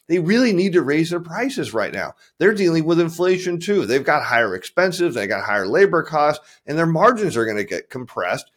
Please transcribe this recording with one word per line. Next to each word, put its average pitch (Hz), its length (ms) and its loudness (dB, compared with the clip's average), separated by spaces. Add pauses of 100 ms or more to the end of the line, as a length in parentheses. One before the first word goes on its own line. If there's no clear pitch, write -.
they 175 120 2
really 214 340 2
need 185 180 2
to 170 100 4
raise 151 280 0
their 170 100 -4
prices 170 540 -6
right 101 180 -2
now. 90 220 -8 (240)
They're 196 160 4
dealing 165 320 2
with 170 160 2
inflation 180 580 -2
too. 185 260 0
They've 131 200 0
got 151 180 2
higher 117 320 0
expenses, 170 600 -2
they 101 120 -2
got 98 160 -2
higher 101 240 -2
labor 165 340 4
costs, 151 640 -2
and 147 120 -4
their 165 80 2
margins 190 500 2
are 113 100 0
gonna 104 200 -2
get - 240 -8
compressed, 117 680 -6